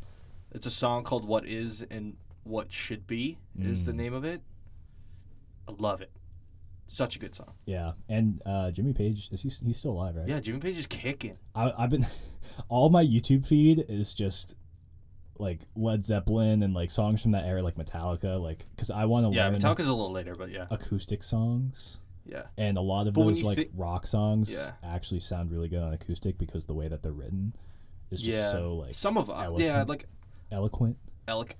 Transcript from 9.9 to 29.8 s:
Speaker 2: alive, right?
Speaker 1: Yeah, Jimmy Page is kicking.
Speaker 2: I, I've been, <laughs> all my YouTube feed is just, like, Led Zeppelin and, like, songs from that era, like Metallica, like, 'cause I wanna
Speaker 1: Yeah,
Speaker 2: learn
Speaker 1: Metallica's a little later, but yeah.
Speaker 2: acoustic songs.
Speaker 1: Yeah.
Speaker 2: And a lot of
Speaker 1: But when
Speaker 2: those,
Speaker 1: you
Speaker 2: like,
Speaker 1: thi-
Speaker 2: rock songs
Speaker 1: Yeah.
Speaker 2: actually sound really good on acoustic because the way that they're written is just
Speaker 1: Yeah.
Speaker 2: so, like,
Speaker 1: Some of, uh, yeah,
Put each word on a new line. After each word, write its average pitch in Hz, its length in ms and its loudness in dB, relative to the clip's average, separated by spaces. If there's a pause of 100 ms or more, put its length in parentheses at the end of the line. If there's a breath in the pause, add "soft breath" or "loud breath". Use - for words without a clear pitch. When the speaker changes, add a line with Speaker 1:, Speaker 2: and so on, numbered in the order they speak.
Speaker 2:
alive, 90 240 -4
right? 82 120 -4
Speaker 1:
Yeah, 147 120 -2
Jimmy 113 200 -6
Page 175 180 -4
is 151 100 -6
kicking. 120 500 -8 (180)
Speaker 2:
I, 117 220 2
I've 123 120 2
been, 131 160 4 (320 loud breath)
<laughs> - 320 -10
all 127 200 8
my 170 140 10
YouTube 135 420 6
feed 156 440 8
is 104 240 0
just, - 420 0 (840)
like, 92 240 -4 (140)
Led 110 300 2
Zeppelin 107 580 4
and, 95 100 2
like, 87 160 0
songs 107 320 4
from 113 100 4
that 98 140 2
era, 92 160 0
like 85 140 0
Metallica, 87 680 -2
like, 80 240 -6 (120)
'cause - 120 -2
I 104 160 0
wanna 113 260 6
Speaker 1:
Yeah, 98 180 4
Speaker 2:
learn 101 100 2
Speaker 1:
Metallica's 151 280 4
a 135 60 4
little 104 180 -2
later, 90 240 -6
but 92 140 -8
yeah. 92 220 -8
Speaker 2:
acoustic 104 520 -2
songs. 120 760 0 (260)
Speaker 1:
Yeah. - 180 -10 (140)
Speaker 2:
And 104 200 2
a 90 40 0
lot 95 260 2
of 104 80 2
Speaker 1:
But 107 60 8
when 107 60 8
Speaker 2:
those, 110 140 4
Speaker 1:
you 107 60 2
Speaker 2:
like, 101 100 2
Speaker 1:
thi- - 180 -2
Speaker 2:
rock 87 320 -4
songs 107 460 4
Speaker 1:
Yeah. 69 160 -2 (200)
Speaker 2:
actually 87 300 -4
sound 85 320 -4
really 82 160 -2
good 85 160 -2
on 80 100 -2
acoustic 87 440 -4
because 80 280 -4
the 78 80 -6
way 78 140 -2
that 78 160 -6
they're 80 100 -2
written 95 400 -4 (580 soft breath)
is - 100 -4
just 113 160 0
Speaker 1:
Yeah. 107 120 2
Speaker 2:
so, 87 260 0
like, 71 200 -8
Speaker 1:
Some 214 220 0
of, 175 120 0
uh, - 40 -6 (240)
yeah, 151 260 4